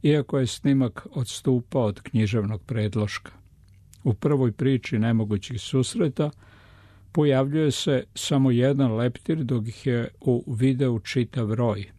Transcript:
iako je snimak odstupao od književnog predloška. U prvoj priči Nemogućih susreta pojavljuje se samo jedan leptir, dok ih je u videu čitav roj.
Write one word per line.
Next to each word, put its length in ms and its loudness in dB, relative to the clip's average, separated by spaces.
iako 360 2
je 80 0
snimak 640 0
odstupao 720 -2
od 180 -2
književnog 640 -2
predloška. 680 -4
U 100 2
prvoj 380 0
priči 480 -2
Nemogućih 640 -2
susreta 680 -2
pojavljuje 600 2
se 320 0
samo 360 2
jedan 440 2
leptir, 480 -2
dok 240 -2
ih 200 -8
je 200 0
u 340 0
videu 440 2
čitav 540 -2
roj. 320 -2